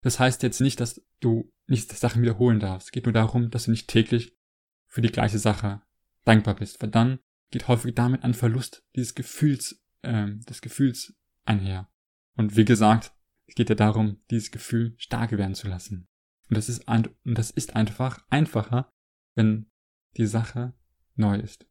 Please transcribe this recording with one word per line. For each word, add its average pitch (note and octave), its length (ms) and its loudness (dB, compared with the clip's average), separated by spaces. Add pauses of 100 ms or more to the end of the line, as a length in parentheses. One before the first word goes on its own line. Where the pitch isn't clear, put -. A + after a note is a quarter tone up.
Das - 180 -2
heißt - 240 2
jetzt B2 180 -2
nicht, C3+ 180 0
dass A#2+ 220 -6 (180)
du A#2 320 -2 (160)
nicht A#2 240 -2
Sachen A#2 300 -2
wiederholen A#2 380 2
darfst. F#2+ 280 -6
Es - 40 -20
geht B2 140 -8
nur A#2 80 0
darum, A2+ 380 2
dass A#2 140 -6
du A2+ 60 0
nicht - 180 -2
täglich A2+ 480 0 (500)
für - 140 -4
die A2 100 2
gleiche A2 280 2
Sache G#2 420 0 (440)
dankbar G#2+ 300 6
bist, - 260 -10
weil G#2+ 80 -6
dann A#2+ 300 2 (320)
geht - 160 -6
häufig A#2+ 260 0
damit B2 300 0
ein B2 100 0
Verlust A#2+ 500 -2 (120)
dieses B2 180 -4
Gefühls, - 720 -2 (200)
ähm, G#2+ 380 -4
des - 200 -18
Gefühls - 540 -4 (300)
einher. F#2+ 420 -2 (480)
Und G#2+ 220 0
wie A2 80 6
gesagt, A2 480 4 (340)
es - 60 -20
geht A#2 160 0
ja A2 60 4
darum, G#2+ 460 2 (100)
dieses A2+ 180 -4
Gefühl A#2 480 -4
stark A2+ 360 -4
werden G2 200 -2
zu G#2 140 -10
lassen. F2+ 400 -10 (420)
Und A2 80 2
das G#2+ 120 -4
ist A#2 200 -10
ein-, A2+ 200 2 (140)
und A#2 140 -2
das A#2 140 -2
ist - 240 -6
einfach B2+ 540 -2
einfacher, B2 640 0 (440)
wenn A2 340 2 (480)
die A2+ 80 2
Sache A#2 480 -4 (420)
neu G2+ 220 0
ist. - 340 -12